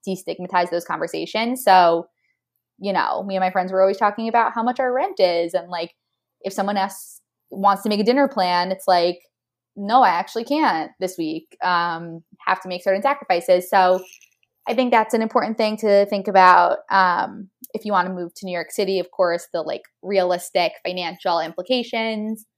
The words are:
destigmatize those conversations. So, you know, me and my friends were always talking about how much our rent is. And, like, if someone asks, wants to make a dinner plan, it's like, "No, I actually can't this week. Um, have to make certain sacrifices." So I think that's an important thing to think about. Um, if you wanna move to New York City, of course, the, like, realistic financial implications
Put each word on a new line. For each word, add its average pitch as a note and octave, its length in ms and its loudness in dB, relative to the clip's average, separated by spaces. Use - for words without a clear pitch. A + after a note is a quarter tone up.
destigmatize F3+ 600 -4
those E3+ 160 -4
conversations. E3+ 760 -6
So, F3 440 6
you G3 140 -4
know, - 300 -2
me G3 120 -6
and F#3 80 0
my F#3 80 0
friends F#3 200 -2
were F#3+ 100 2
always G3 160 2
talking A3 300 0
about A3+ 260 0
how A#3 100 -4
much B3 160 -4
our B3+ 140 -2
rent E4 260 -4
is. E3+ 360 0
And, E3+ 140 -4
like, E3+ 260 -8
if G3 120 -10
someone G3+ 240 -2
asks, - 440 -8
wants G3 340 2
to A3 60 -2
make G#3 100 0
a G#3+ 40 2
dinner C4 240 4
plan, F3+ 440 -2
it's F#3+ 160 -6
like, F3+ 320 2
"No, G#3+ 280 2
I G3+ 60 6
actually F#3+ 340 -4
can't A3+ 560 -2
this F#3 180 -6
week. D#3+ 460 -8
Um, E3+ 600 -4
have F#3 160 -2
to F#3+ 60 -14
make F3+ 160 -8
certain G3 180 0
sacrifices." F#3 680 0
So F#3 340 4
I - 80 -4
think B3 160 0
that's A3 220 2
an A3+ 80 2
important A3 360 -2
thing G#3+ 200 -2
to G3+ 300 4
think G3+ 200 -4
about. F3+ 520 6
Um, F#3 580 0
if G#3+ 120 -10
you G#3 80 -4
wanna F#3 200 0
move F3 220 -10
to - 100 -16
New F#3 60 -8
York E3+ 200 -6
City, F#3+ 280 -2
of F3 120 -6
course, F3 420 -2
the, E3+ 80 -4
like, D#3 220 -8
realistic F3+ 720 -2
financial F3 540 -4
implications A3 1080 -6